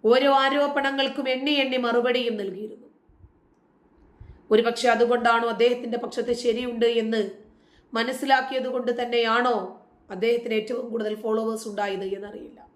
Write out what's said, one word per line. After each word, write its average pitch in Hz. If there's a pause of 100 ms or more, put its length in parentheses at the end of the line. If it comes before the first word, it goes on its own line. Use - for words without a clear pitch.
ഓരോ 262 (120)
ആരോപണങ്ങൾക്കും 277
എണ്ണി 269
എണ്ണി 254
മറുപടിയും 240
നൽകിയിരുന്നു. 196 (1600)
ഒരുപക്ഷെ 226
അതുകൊണ്ടാണോ, 233
അദ്ദേഹത്തിന്റെ 240
പക്ഷത്ത് 233
ശരിയുണ്ട് 233 (140)
എന്ന് 220 (760)
മനസ്സിലാക്കിയത് 262
കൊണ്ട് 240
തന്നെയാണോ 240 (580)
അദ്ദേഹത്തിന് 233
ഏറ്റവും 240
കൂടുതൽ 214
ഫോളോവേഴ്സ് 220
ഉണ്ടായത് 196 (100)
എന്നറിയില്ല. 208 (160)